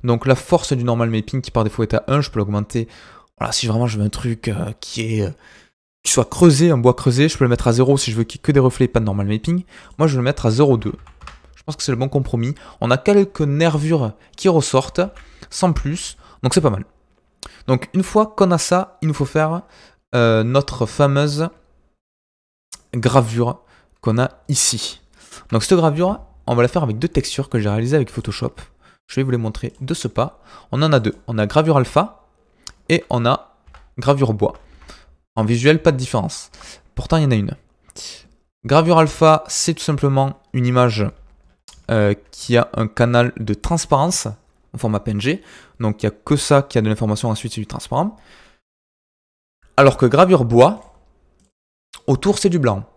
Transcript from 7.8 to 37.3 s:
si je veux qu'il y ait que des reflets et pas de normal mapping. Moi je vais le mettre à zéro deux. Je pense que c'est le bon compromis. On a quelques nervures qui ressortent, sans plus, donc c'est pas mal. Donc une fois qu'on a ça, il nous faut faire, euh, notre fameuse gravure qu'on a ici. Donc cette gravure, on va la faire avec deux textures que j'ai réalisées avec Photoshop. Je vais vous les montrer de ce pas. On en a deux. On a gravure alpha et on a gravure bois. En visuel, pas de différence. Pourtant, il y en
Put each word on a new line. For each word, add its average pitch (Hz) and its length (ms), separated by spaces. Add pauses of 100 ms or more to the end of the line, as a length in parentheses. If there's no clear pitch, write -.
si 120 140
je 107 40
veux 113 80
qu'il - 160
y - 0
ait - 40
que 151 100
des 139 80
reflets 127 240
et - 20
pas 117 140
de 107 40
normal 101 220
mapping. 160 380 (320)
Moi 160 100
je 143 60
vais 127 60
le 120 40
mettre 131 220
à 110 60
zéro 131 260
deux. 101 160 (640)
Je - 60
pense 156 120
que - 80
c'est 143 80
le 117 60
bon 131 100
compromis. 131 480 (240)
On 117 120
a 131 60
quelques 202 440
nervures 151 720 (240)
qui - 100
ressortent, 156 540 (480)
sans 180 240
plus, - 420 (280)
donc 123 100
c'est 165 80
pas 147 80
mal. 101 160 (840)
Donc 127 260
une 185 100
fois 214 240
qu'on 196 240
a 170 60
ça, 180 440
il 156 80
nous 147 40
faut 139 120
faire, 156 380 (520)
euh, 113 280
notre 127 420
fameuse 143 640 (1400)
gravure 120 680 (400)
qu'on 113 180
a 127 120 (200)
ici. - 520 (500)
Donc 113 120
cette 185 140
gravure, 165 440 (240)
on 120 100
va 120 60
la 123 60
faire 170 160
avec 110 160
deux 170 80
textures - 420
que 120 80
j'ai 104 120
réalisées 117 260
avec 135 140
Photoshop. - 460 (520)
Je - 80
vais 135 80
vous 131 80
les 120 60
montrer 113 420
de 135 140
ce 123 160
pas. - 340 (300)
On 131 80
en 156 100
a 135 80
deux. 110 160 (120)
On 113 100
a 107 80
gravure 156 320
alpha 151 500 (600)
et 165 200
on 120 160
a - 320 (400)
gravure 135 360
bois. 104 200 (840)
En 110 100
visuel, 127 360
pas 160 120
de 131 40
différence. 123 540 (440)
Pourtant, - 220
il 156 60
y - 20
en 135 60